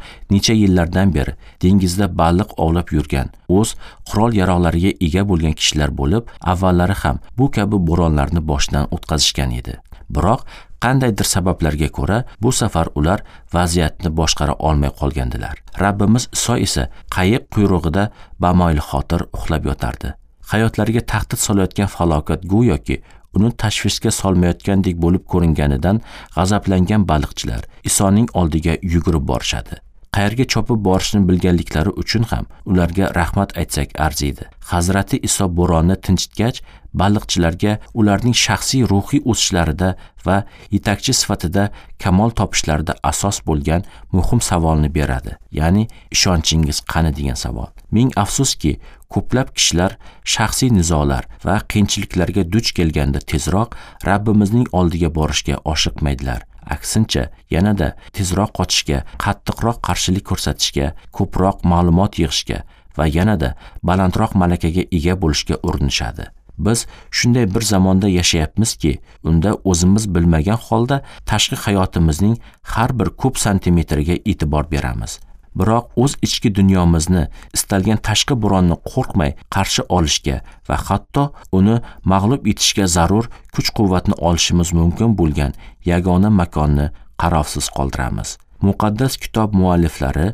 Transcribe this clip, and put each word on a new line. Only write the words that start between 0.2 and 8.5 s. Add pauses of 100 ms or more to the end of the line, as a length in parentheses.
necha
yillardan
beri (260)
dengizda (120)
baliq
ovlab
yurgan, (180)
o'z (260)
qurol-yarog'lariga
ega
bo'lgan
kishilar
bo'lib, (140)
avvallari
ham (180)
bu
kabi
bo'ronlarni
boshdan